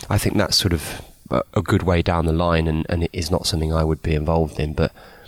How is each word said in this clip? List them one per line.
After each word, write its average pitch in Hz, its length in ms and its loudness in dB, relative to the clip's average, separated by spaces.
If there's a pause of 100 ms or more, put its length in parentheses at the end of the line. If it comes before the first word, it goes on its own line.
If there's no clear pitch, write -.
I 98 100 0
think - 180 0
that's 101 180 0
sort 87 180 0
of - 280 -6 (300)
a, - 100 2 (140)
a 101 80 2
good 90 200 2
way 87 200 4
down 85 240 2
the 80 60 2
line, 82 340 2
and, 80 220 0
and 85 140 0
it 80 80 -2
is 82 200 -6
not 90 160 0
something 80 260 0
I 80 100 2
would 78 200 0
be 85 100 0
involved 78 460 0
in. 76 140 -2
But, 78 180 0 (360)